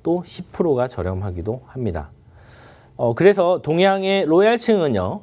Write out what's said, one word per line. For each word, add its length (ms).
또 240
십 240
프로가 380
저렴하기도 800
합니다. 440
어, 180
그래서 480
동향의 640
로얄층은요, 1000